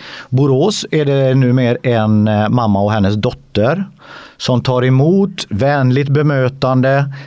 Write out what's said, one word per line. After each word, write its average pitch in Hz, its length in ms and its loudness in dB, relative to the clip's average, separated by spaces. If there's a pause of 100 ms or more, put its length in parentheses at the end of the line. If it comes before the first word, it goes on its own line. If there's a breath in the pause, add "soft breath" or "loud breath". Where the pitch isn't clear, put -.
(300 loud breath)
Borås 139 640 0
är 151 140 0
det 135 300 2
numera 127 480 2
en, 107 440 2
eh, 107 220 0
mamma 110 320 0
och 104 100 0
hennes 104 240 0
dotter 123 680 -2 (520 loud breath)
som - 260 -2
tar 127 220 0
emot, 165 640 2
vänligt 135 600 0
bemötande, 135 960 0 (220 loud breath)